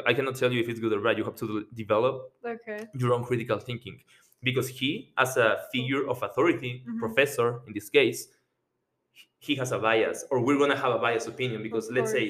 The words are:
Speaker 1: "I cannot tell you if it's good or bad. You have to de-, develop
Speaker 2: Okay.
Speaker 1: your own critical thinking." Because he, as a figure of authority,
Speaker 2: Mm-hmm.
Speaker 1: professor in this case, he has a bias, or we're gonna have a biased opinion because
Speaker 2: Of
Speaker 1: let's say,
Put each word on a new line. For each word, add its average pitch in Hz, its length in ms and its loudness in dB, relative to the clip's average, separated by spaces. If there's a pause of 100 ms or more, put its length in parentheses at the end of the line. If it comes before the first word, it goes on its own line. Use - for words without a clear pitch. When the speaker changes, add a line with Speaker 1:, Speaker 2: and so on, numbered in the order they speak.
Speaker 1:
"I 120 80 4
cannot 135 220 -2
tell 127 160 2
you 123 100 0
if 113 60 -2
it's 113 120 -6
good 110 120 0
or 101 80 0
bad. 107 180 2
You 107 60 -2
have - 180 -8
to 117 60 -6
de-, 107 180 -4 (180)
develop 110 300 2 (400)
Speaker 2:
Okay. 214 260 -12 (140)
Speaker 1:
your 123 200 2
own 120 100 -2
critical 117 340 -2
thinking." 110 380 -10 (460)
Because 127 260 0
he, 156 500 -6
as 127 180 2
a 117 120 6 (240)
figure 135 360 -2
of 123 140 -4
authority, 131 500 0 (140)
Speaker 2:
Mm-hmm. - 180 -8
Speaker 1:
professor 120 440 2 (180)
in 107 80 -14
this - 160 -8
case, 139 300 4 (1160)
he - 180 0
has 127 160 -2
a 104 60 0
bias, 110 520 2
or 127 140 2
we're 139 140 4
gonna 139 260 4
have 123 100 2
a 110 40 2
biased 117 300 0
opinion 113 340 -4
because 110 260 -4
Speaker 2:
Of 120 80 -6
Speaker 1:
let's 113 160 2
say, 120 180 2